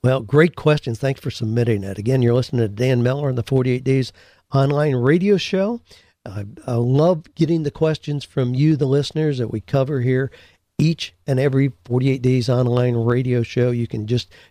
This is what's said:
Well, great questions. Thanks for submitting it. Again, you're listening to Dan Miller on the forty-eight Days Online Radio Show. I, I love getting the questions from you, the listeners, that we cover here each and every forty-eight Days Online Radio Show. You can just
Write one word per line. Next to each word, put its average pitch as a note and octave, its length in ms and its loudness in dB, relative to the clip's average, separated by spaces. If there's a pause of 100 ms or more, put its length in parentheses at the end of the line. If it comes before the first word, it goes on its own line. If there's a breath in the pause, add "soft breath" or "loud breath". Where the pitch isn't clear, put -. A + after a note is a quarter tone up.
Well, C3 180 2
great C#3+ 340 2
questions. D3 420 -2
Thanks C#3 240 -4
for C#3 80 -6
submitting A2+ 540 -2
it. F#2+ 160 -10
Again, B2+ 220 0
you're A#2+ 120 4
listening B2 280 0
to A2 80 0
Dan A#2+ 340 0
Miller C#3 260 0
on B2+ 60 -2
the A#2 80 -2
forty-eight B2+ 400 0
Days C3+ 280 0 (400 soft breath)
Online C#3 440 2
Radio E3+ 420 4
Show. G3+ 440 -2 (440 soft breath)
I, G2+ 200 -10 (200)
I B2+ 80 -4
love C#3+ 640 0
getting D#3+ 280 0
the C#3+ 80 -4
questions D3+ 540 -4
from B2+ 300 -2
you, D3+ 200 4
the C3+ 120 -2
listeners, C#3+ 500 0
that A2+ 140 -4
we A2 100 -6
cover C3+ 400 -2
here B2+ 300 0 (480 loud breath)
each D#3 340 0 (140)
and C3 120 0
every C3+ 340 2 (120)
forty-eight B2+ 380 0
Days B2+ 260 2
Online B2 460 2
Radio B2 480 0
Show. B2 260 0
You A#2+ 160 -2
can G#2+ 220 -8
just A#2+ 240 -2 (200 loud breath)